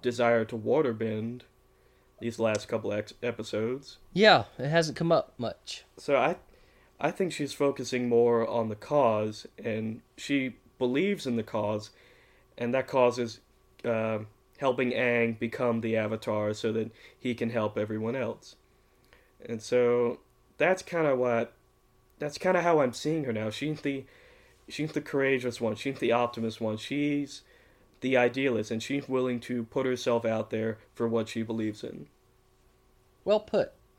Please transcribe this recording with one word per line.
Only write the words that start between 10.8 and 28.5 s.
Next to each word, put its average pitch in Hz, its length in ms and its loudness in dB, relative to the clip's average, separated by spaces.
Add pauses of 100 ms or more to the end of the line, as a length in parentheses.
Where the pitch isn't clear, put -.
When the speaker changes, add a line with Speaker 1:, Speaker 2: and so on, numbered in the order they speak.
Speaker 1:
in 120 80 0
the 110 80 0
cause, 107 460 -4 (640)
and 120 180 -2
that 131 140 -2
cause 123 320 2
is, 117 180 -6 (460)
uh, 110 340 0 (400)
helping 127 320 2
Aang 117 480 2
become 117 420 -2
the 110 160 0
Avatar 107 580 -2
so 110 180 -2
that 110 180 -2 (260)
he 123 200 -4
can 117 140 -2
help 110 280 -2
everyone 110 380 -2
else. - 400 -6 (920)
And 113 140 -8
so 120 560 2 (380)
that's 180 260 2
kinda 160 320 0
what, 120 380 0 (640)
that's 147 180 -8
kinda 185 260 2
how 170 180 6
I'm 123 120 2
seeing 156 340 -2
her 120 60 -2
now. 110 180 -4
She's 151 320 -6
the, 135 220 -4 (640)
she's 156 220 -4
the 147 100 -6
courageous 135 600 0
one. 110 160 0
She's 135 240 -6
the 120 100 2
optimist 117 500 0
one. 110 180 -2
She's 143 640 -4 (580)
the 131 160 2
idealist, 123 540 2